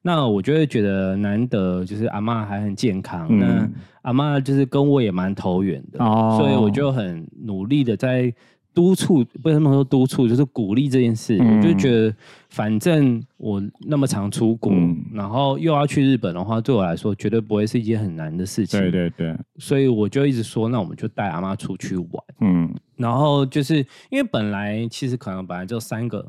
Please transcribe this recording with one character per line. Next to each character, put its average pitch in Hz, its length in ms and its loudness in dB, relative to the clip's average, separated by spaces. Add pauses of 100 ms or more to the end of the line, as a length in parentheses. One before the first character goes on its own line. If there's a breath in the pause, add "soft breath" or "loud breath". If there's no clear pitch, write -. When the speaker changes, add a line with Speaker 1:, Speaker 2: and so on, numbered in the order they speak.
Speaker 1:
那 160 260 0
我 104 140 2
就 127 140 0
会 156 120 4
觉 123 140 0
得 95 360 0
难 104 320 -2
得， 92 360 -2
就 98 120 -10
是 110 100 -2
阿 104 140 -6
嬷 113 240 -4
还 101 180 -6
很 101 120 -4
健 95 280 -2
康， 85 260 -10
Speaker 2:
嗯。 110 100 4
Speaker 1:
那 95 300 2 (340 loud breath)
阿 123 120 -4
嬷 143 260 2
就 135 140 0
是 139 100 4
跟 143 240 2
我 139 140 6
也 107 80 2
蛮 92 240 -2
投 92 280 0
缘 80 300 -4
的， - 100 -4
Speaker 2:
哦。 110 360 4
Speaker 1:
所 139 120 4
以 135 60 2
我 107 140 4
就 139 200 0
很 90 380 -4 (140)
努 98 240 -6
力 143 180 2
的 113 120 0
在 127 360 0 (420 soft breath)
督 180 200 6
促， 156 300 4 (180)
不 165 80 0
能 151 140 4
说 139 200 4
督 131 220 2
促， 131 200 0
就 113 80 4
是 143 120 4
鼓 104 280 -2
励 139 140 2
这 131 120 2
件 117 140 2
事。 110 260 -2
Speaker 2:
嗯。 110 180 6
Speaker 1:
我 104 40 4
就 104 120 6
觉 98 160 2
得 110 240 2 (340 soft breath)
反 107 300 -2
正 131 440 2 (140)
我 101 260 -4 (180)
那 151 160 -4
么 139 100 2
常 104 240 -2
出 113 260 0
国， 104 160 0
Speaker 2:
嗯。 85 240 2 (160)
Speaker 1:
然 101 160 -8
后 135 300 0
又 160 140 0
要 143 140 2
去 143 160 0
日 135 140 4
本 98 180 -2
的 87 80 -6
话， 113 180 -2
对 127 140 0
我 104 80 2
来 85 140 0
说 101 180 -4
绝 104 140 -4
对 113 120 0
不 107 140 -4
会 104 120 2
是 113 120 -2
一 120 40 -2
件 110 180 -2
很 90 160 -4
难 78 180 -8
的 92 120 -4
事 101 180 -2
情。 101 160 -2
Speaker 2:
对， 92 100 2
对， 87 200 0
对。 82 260 -6 (220)
Speaker 1:
所 - 200 -2
以 135 100 4
我 107 200 2
就 139 180 0
一 139 60 2
直 117 100 -2
说 110 280 -2
，“那 123 100 -2
我 98 40 -2
们 80 120 -10
就 - 120 -8
带 104 200 -6
阿 82 120 -6
嬷 95 160 -4
出 95 200 -8
去 95 200 -8
玩。” 87 120 -6 (320)
Speaker 2:
嗯。 87 320 2 (240)
Speaker 1:
然 120 160 -2
后 143 340 2
就 143 160 -2
是 151 160 0 (320 soft breath)
因 269 100 -2
为 - 20 0
本 110 280 -2
来， 104 400 -4
其 - 180 -6
实 123 80 -4
可 110 140 -10
能 95 160 -10
本 90 100 -10
来 90 100 -10
就 117 120 -6
三 113 300 -6
个 104 200 -8